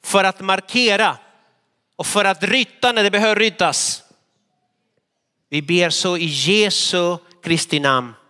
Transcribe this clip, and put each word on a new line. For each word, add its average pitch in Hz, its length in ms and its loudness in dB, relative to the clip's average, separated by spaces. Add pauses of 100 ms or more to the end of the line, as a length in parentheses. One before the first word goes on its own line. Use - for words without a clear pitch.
för 196 200 2
att 190 160 -2
markera 196 760 0 (800)
och - 100 -8
för 202 180 0
att 190 180 0
rytta 247 500 0
när 226 100 2
det 202 80 4
behöver 208 260 2
ryttas. 190 640 -2 (1500)
Vi 147 100 -2
ber 170 280 0
så 180 260 -2
i 170 80 -4
Jesu 175 920 0 (260)
Kristi 165 380 -2
namn. 127 340 0 (160)